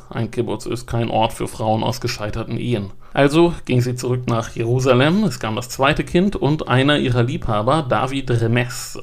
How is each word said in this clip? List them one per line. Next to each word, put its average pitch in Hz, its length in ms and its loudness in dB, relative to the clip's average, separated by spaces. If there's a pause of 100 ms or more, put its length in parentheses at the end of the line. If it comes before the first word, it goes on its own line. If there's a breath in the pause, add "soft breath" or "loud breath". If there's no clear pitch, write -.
(100)
ein 110 220 -4
Kibbutz 107 340 -4
ist 117 220 -6
kein 117 220 -2
Ort 110 220 2
für 117 140 -6
Frauen 110 380 -2
aus 117 160 -2
gescheiterten 113 580 -6
Ehen. 104 320 -2 (220 soft breath)
Also 156 420 4 (120)
ging 123 140 4
sie 127 140 -2
zurück 127 320 -2
nach 113 300 -2
Jerusalem, 127 640 4
es 190 160 -2
kam 110 160 -4
das 107 140 -6
zweite 151 340 0
Kind 185 320 2
und 151 320 0
einer 135 320 4
ihrer 127 240 2
Liebhaber, 120 640 0
David 127 440 -2
Remes, 117 720 0